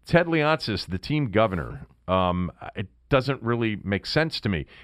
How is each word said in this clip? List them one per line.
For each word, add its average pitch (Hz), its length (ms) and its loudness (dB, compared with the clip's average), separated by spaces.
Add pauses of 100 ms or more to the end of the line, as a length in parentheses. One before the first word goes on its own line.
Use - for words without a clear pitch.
Ted 175 220 4
Leonsis, 156 600 0
the 92 120 -4
team 143 320 -2
governor. 92 560 0 (200)
Um, 90 460 0 (240)
it 101 120 -8 (220)
doesn't 131 320 2
really 113 400 0
make 98 220 -2
sense 156 340 0
to 107 120 0
me. 80 160 0 (180)